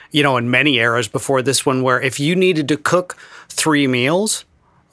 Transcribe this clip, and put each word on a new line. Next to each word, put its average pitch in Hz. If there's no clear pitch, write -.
you 143
know, 139
in 120
many 131
eras 117
before 131
this 127
one, 131
where 127
if 131
you 165
needed 180
to 151
cook -
three 147
meals, 139